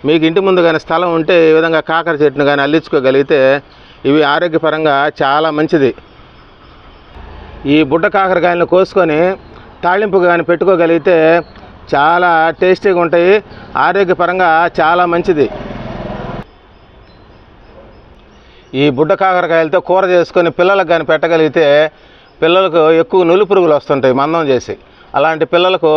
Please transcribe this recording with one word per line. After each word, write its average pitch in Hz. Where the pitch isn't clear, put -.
మీకు 156
ఇంటి 175
ముందు 185
కానీ 160
స్థలం 170
ఉంటే 165
ఈ -
విధంగా 160
కాకర 165
చెట్టును 143
కానీ 143
అల్లించుకోగలిగితే 147
ఇవి 147
ఆరోగ్యపరంగా 156
చాలా 147
మంచిది. 151
ఈ -
బుడ్డ 165
కాకరకాయలను 175
కోసుకొని 180
తాళింపు 190
కానీ 170
పెట్టుకోగలిగితే 170
చాలా 165
టేస్టీగా 185
ఉంటాయి, 170
ఆరోగ్యపరంగా 180
చాలా 175
మంచిది. 170
ఈ 147
బుడ్డ 156
కాకరకాయలతో 170
కూర 185
చేసుకొని 170
పిల్లలకు 180
కానీ 160
పెట్టగలిగితే 160
పిల్లలకు 170
ఎక్కువ 185
నులి 196
పురుగులు 175
వస్తుంటాయి 135
మందం 160
చేసి, 117
అలాంటి 156
పిల్లలకు 175